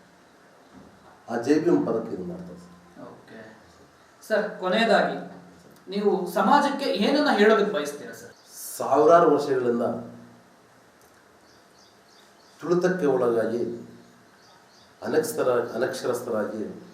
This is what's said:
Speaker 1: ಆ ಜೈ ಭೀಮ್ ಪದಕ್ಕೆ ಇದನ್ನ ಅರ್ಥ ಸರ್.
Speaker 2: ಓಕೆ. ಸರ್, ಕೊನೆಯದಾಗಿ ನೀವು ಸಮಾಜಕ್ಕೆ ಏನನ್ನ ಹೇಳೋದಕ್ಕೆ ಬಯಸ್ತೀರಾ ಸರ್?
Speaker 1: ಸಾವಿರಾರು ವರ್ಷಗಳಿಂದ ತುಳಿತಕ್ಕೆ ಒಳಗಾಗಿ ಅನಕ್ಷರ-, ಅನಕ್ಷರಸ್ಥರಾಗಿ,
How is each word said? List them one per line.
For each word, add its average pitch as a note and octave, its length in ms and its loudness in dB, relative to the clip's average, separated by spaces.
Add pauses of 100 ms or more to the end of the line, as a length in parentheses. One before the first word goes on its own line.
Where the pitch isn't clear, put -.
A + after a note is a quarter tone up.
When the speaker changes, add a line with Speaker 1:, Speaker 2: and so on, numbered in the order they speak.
(1300)
Speaker 1:
ಆ A#2 120 -4
ಜೈ C#3+ 180 2
ಭೀಮ್ D#3+ 280 2
ಪದಕ್ಕೆ - 280 -4
ಇದನ್ನ F3 180 -10
ಅರ್ಥ F3+ 120 -14
ಸರ್. - 580 -20
Speaker 2:
ಓಕೆ. - 540 -20 (720)
ಸರ್, G#3 320 -2
ಕೊನೆಯದಾಗಿ G3+ 560 2 (840)
ನೀವು F#3+ 340 0
ಸಮಾಜಕ್ಕೆ C4 540 2
ಏನನ್ನ C#4+ 460 0
ಹೇಳೋದಕ್ಕೆ G#3 420 4
ಬಯಸ್ತೀರಾ - 400 -6
ಸರ್? - 200 -20 (440)
Speaker 1:
ಸಾವಿರಾರು D3+ 540 6
ವರ್ಷಗಳಿಂದ B2+ 500 0 (2750)
ತುಳಿತಕ್ಕೆ F3 440 0
ಒಳಗಾಗಿ A#2 760 0 (1200)
ಅನಕ್ಷರ-, C3 680 0
ಅನಕ್ಷರಸ್ಥರಾಗಿ, A2 1200 -4